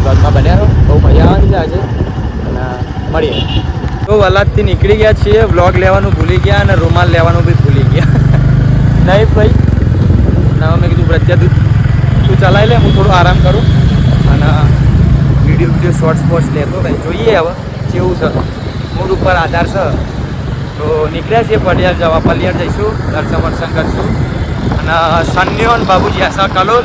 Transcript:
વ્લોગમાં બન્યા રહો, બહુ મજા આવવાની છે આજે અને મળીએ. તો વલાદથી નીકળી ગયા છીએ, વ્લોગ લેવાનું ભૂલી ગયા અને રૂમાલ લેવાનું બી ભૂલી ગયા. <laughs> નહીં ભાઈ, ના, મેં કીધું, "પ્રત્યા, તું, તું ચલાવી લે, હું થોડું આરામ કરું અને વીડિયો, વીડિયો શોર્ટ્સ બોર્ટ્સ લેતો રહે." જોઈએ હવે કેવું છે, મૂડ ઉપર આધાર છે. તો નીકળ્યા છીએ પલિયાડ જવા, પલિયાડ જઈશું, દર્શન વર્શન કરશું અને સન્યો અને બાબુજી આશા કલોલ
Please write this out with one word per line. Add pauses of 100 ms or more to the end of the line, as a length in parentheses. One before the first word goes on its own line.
વ્લોગમાં
બન્યા
રહો,
બહુ
મજા
આવવાની
છે
આજે
અને (500)
મળીએ. (640)
તો
વલાદથી
નીકળી
ગયા
છીએ,
વ્લોગ
લેવાનું
ભૂલી
ગયા
અને
રૂમાલ
લેવાનું
બી
ભૂલી
ગયા.
<laughs>
નહીં
ભાઈ, (1120)
ના,
મેં
કીધું,
"પ્રત્યા,
તું, (800)
તું
ચલાવી
લે,
હું
થોડું
આરામ
કરું (680)
અને (1000)
વીડિયો,
વીડિયો
શોર્ટ્સ
બોર્ટ્સ
લેતો
રહે."
જોઈએ
હવે (380)
કેવું
છે, (680)
મૂડ
ઉપર
આધાર
છે. (580)
તો
નીકળ્યા
છીએ
પલિયાડ
જવા,
પલિયાડ
જઈશું,
દર્શન
વર્શન
કરશું (500)
અને
સન્યો
અને
બાબુજી
આશા
કલોલ